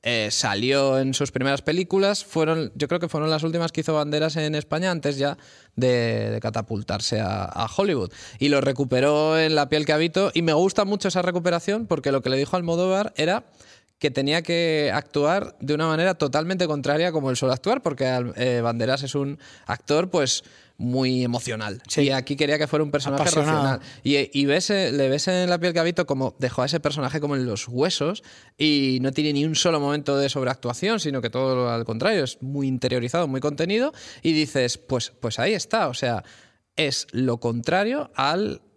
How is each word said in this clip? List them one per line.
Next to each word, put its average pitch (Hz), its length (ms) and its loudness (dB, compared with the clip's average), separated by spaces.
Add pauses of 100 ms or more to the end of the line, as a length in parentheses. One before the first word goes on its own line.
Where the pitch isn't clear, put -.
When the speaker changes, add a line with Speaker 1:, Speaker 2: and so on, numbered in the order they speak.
Speaker 1:
eh, 113 240 0
salió 131 680 2
en 135 160 0
sus 139 180 -2
primeras 135 300 0
películas, 190 640 0
fueron, 160 480 0
yo 143 140 -4
creo 170 120 -2
que 170 80 -4
fueron 156 220 -2
las 156 120 0
últimas 165 300 -2
que - 80 -4
hizo 160 140 -2
Banderas 151 420 0
en 151 180 -2
España 160 360 -2
antes 147 260 -2
ya 143 220 -2 (380)
de, 117 540 2
de 110 120 -4
catapultarse 107 800 -4
a, 98 240 -4
a - 300 -4
Hollywood. 160 380 0 (260)
Y 139 120 2
lo 143 100 4
recuperó 143 760 2
en 156 160 2
La 147 160 2
piel 151 160 2
que 156 80 4
habito 170 400 2
y 165 80 2
me 160 100 2
gusta 190 320 4
mucho 196 240 -2
esa 185 140 0
recuperación 180 640 -2
porque 143 260 0
lo 135 80 2
que 127 80 -4
le 131 80 2
dijo 139 180 0
Almodóvar 185 640 0
era 175 280 0 (540)
que 147 120 0
tenía 143 320 0
que 160 500 0
actuar 151 680 0
de 135 120 -2
una 151 140 0
manera 160 300 2
totalmente 165 500 0
contraria 151 420 0
a 170 40 -2
como 139 180 0
él 123 60 0
suele 131 180 2
actuar, 233 260 -2
porque, 135 240 -2 (320)
eh, 123 240 2
Banderas 117 440 0
es 131 100 -8
un 143 240 -4 (280)
actor, 156 440 0
pues, 143 340 0 (320)
muy 127 460 0
emocional. 117 680 -4
Speaker 2:
Sí. - 140 2
Speaker 1:
Y 139 80 4
aquí 135 240 -2
quería 147 240 2
que 151 80 0
fuera 156 160 0
un 147 80 -2
personaje 139 320 0
Speaker 2:
Apasionado. 151 340 2 (220)
Speaker 1:
racional. - 20 -6 (220)
Y, 139 260 2 (100)
y 139 60 4
ves, 151 260 2
eh, 190 220 2
le 139 160 2
ves 147 200 0
en 180 200 2
La 175 100 2
piel 175 140 0
que 170 60 0
habito 170 260 0
como 131 360 -2
dejó 127 220 0
a 127 40 2
ese 156 140 -2
personaje 143 400 -2
como 147 160 -2
en 127 100 -2
los 107 220 -4
huesos 151 560 0 (340)
y 139 420 4
no 135 120 0
tiene 151 200 0
ni 143 120 2
un 156 100 0
solo 165 240 2
momento 143 400 0
de 139 100 2
sobreactuación, 131 680 -2
sino 139 240 -2
que 117 80 -2
todo 131 240 0
lo 123 160 0
al 117 140 -2
contrario, 143 400 0
es - 180 -8
muy 139 240 -4
interiorizado, 127 640 0
muy 131 120 -2
contenido, 170 520 0 (300)
y 165 100 2
dices, 139 440 0
"Pues, - 440 -4
pues 113 180 -4
ahí 180 160 2
está", 202 320 0
o 123 80 -4
sea, 117 300 -2 (500)
es 143 380 0
lo 120 260 0
contrario 185 760 -2
al 165 440 -2 (160)